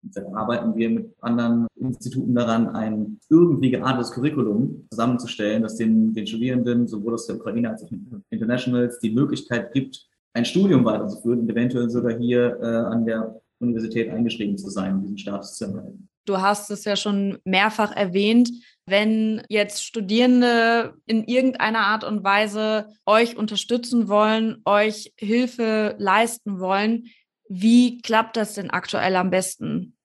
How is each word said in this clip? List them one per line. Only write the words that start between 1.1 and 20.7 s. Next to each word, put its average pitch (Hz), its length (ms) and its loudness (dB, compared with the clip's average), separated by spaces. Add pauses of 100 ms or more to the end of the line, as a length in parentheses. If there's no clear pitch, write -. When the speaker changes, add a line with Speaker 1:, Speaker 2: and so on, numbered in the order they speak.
Speaker 1:
anderen 117 440 0 (140)
Instituten 127 560 -4
daran, 113 400 0
ein 107 520 -4
irgendwie 151 440 6
geartetes 123 400 0
Curriculum 127 800 -2
zusammenzustellen, 113 720 0
das 110 140 -4
den, 110 360 4
den 104 140 -4
Studierenden, 120 600 0
sowohl 110 280 -4
aus 113 100 -8
der 98 120 -6
Ukraine 113 340 -4
als - 120 -10
auch - 60 -20
den 104 400 -14
Internationals, 120 680 -2
die 110 100 -2
Möglichkeit - 640 -2
gibt, - 340 -6 (260)
ein 117 120 0
Studium 175 400 4
weiterzuführen 107 540 -2
und 113 100 -2
eventuell 120 400 0
sogar 120 240 0
hier, 120 480 2
äh, 113 40 -4
an 113 420 0
der 113 340 -6 (180)
Universität 113 520 -2
eingeschrieben 107 480 -2
zu - 100 -10
sein, 95 320 -2
diesen 98 160 -6
Status - 380 -10
zu - 100 -8
erhalten. - 420 -12 (180)
Speaker 2:
Du 190 140 -2
hast 202 300 0
es 202 160 -10
ja 208 100 -2
schon 196 480 -2
mehrfach 208 520 0
erwähnt, 208 560 2 (340)
wenn 220 640 0
jetzt 208 340 -2
Studierende 233 1120 2 (140)